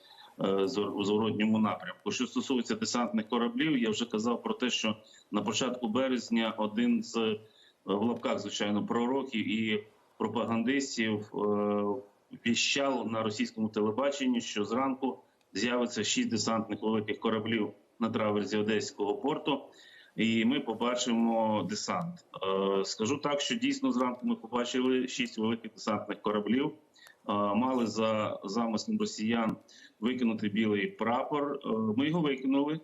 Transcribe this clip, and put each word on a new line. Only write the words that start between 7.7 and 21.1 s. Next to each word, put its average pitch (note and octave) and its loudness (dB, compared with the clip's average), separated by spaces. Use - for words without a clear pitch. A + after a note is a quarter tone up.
в G2+ 0
лапках, A#2 0
звичайно, G#2 -2
пророків A#2 0
і G#2+ 0
пропагандистів, A2+ 0
е, G2 -4
віщав A#2 0
на A2+ 0
російському A2 -2
телебаченні, A#2+ 0
що G#2+ -4
зранку B2+ -2
з'явиться A#2+ 0
шість A#2+ 0
десантних A2 0
великих G#2+ -2
кораблів A2 -2
на A2+ 0
траверзі G#2+ 0
Одеського G#2 0
порту, D3+ -2
і A2+ 2
ми C3+ 4
побачимо A2+ 2